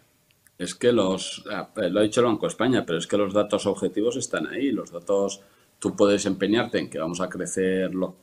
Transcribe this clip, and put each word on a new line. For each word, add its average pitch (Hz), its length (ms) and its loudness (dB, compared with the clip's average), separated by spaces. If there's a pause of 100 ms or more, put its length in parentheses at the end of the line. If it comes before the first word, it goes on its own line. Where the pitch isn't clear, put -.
(580)
Es 90 160 -6
que 120 180 4
los, 95 600 0
ah, 98 260 -6
eh, 98 140 0
lo 98 80 2
ha 107 40 6
dicho 110 180 2
el 120 40 4
Banco 107 220 0
de - 20 -2
España, 113 340 2
pero 82 140 -2
es 85 80 -6
que - 100 -2
los 101 160 0
datos 104 360 0
objetivos 101 500 -2
están 85 300 -4
ahí. 117 240 -2
Los 92 200 -6
datos, 98 500 -2 (360)
tú 92 180 -2
puedes 101 300 4
empeñarte 101 540 0
en 78 100 -4
que - 80 -10
vamos 85 240 -4
a 90 80 -2
crecer, 92 640 -2
lo, 92 300 -4